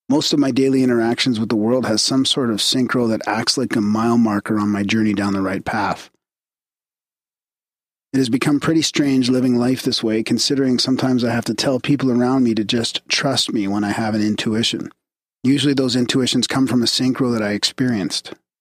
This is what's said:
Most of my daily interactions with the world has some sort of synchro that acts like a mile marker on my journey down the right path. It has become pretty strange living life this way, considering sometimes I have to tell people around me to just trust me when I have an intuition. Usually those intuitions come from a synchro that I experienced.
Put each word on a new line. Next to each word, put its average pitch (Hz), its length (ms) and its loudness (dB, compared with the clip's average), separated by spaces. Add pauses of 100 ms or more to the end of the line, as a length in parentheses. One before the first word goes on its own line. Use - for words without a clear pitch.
Most 151 240 0
of 151 60 4
my 135 100 2
daily 135 320 2
interactions 117 580 0
with 113 100 -2
the 120 60 0
world 117 300 2
has 110 160 0
some 135 240 0
sort 127 240 0
of 104 80 0
synchro 123 520 0
that 107 180 -4
acts 110 320 -2
like 117 160 -2
a 113 60 2
mile 110 360 2
marker 107 400 2
on 104 120 0
my 101 120 0
journey 107 320 0
down 101 200 -2
the 95 100 -2
right 95 200 -4
path. 101 460 -4 (2000)
It 135 40 0
has 131 120 2
become 139 300 2
pretty 160 220 0
strange 135 480 2
living 127 280 2
life 123 260 0
this 123 200 -2
way, 110 200 0
considering 127 560 0
sometimes 127 440 0
I 117 80 0
have 117 140 -2
to 113 80 -2
tell 127 260 -2
people 135 320 0
around 123 320 2
me 113 120 2
to 110 80 0
just 113 460 -4
trust 131 440 -2
me 104 140 -2
when 104 160 -2
I 101 80 -2
have 110 240 -2
an 107 60 0
intuition. 107 680 -2 (540)
Usually 139 300 2
those 131 220 0
intuitions 123 520 0
come 135 200 0
from 120 140 2
a 113 40 0
synchro 127 480 0
that 110 100 -2
I 104 80 -2
experienced. 104 840 -2 (280)